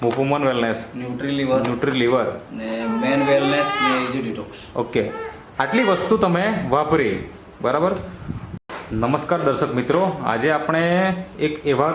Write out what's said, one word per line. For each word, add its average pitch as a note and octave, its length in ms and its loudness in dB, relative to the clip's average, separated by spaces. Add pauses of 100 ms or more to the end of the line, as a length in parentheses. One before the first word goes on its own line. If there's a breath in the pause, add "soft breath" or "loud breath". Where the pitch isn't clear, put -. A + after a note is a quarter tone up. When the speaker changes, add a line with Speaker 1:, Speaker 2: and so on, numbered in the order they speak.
Speaker 1:
વુમન C3+ 420 2
વેલનેસ. A#2 520 0
Speaker 2:
ન્યુટ્રી B2+ 340 -6
લિવર. C3+ 300 2
Speaker 1:
ન્યુટ્રી B2 300 0
લિવર. B2 340 2 (280)
Speaker 2:
ને A2 340 -6
મેન B3 400 0
વેલનેસ C#4 380 4 (180)
ને C3 220 2
ઇઝી B2+ 180 -4
ડિટોક્સ. - 540 -8
Speaker 1:
ઓકે. A#2 360 0 (460)
આટલી G#3 260 2
વસ્તુ G3 320 2
તમે F3+ 520 0
વાપરી, C#3 600 2 (320)
બરાબર? D#3 340 2 (1000)
નમસ્કાર C#3 480 0
દર્શક C#3 340 2
મિત્રો, D#3+ 380 2 (120)
આજે A#2 260 2
આપણે E3+ 640 2 (240)
એક D3+ 280 -2
એવા C#3+ 280 2